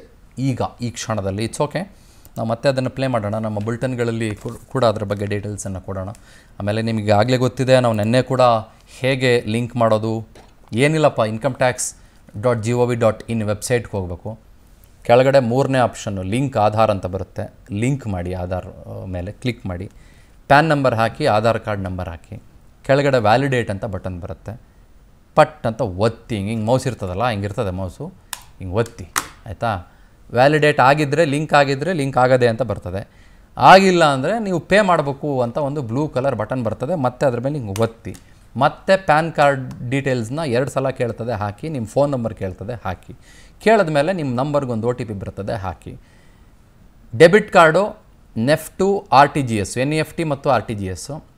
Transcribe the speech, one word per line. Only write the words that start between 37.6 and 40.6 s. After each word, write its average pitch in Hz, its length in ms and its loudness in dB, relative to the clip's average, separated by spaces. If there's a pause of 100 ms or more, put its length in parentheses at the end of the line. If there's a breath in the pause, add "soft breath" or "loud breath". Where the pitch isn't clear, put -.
ಒತ್ತಿ, 104 340 -4 (400 soft breath)
ಮತ್ತೆ 151 420 0
ಪ್ಯಾನ್ 160 360 2
ಕಾರ್ಡ್ 131 560 0
ಡೀಟೇಲ್ಸ್‌ನ 131 500 -2
ಎರಡು 139 320 -2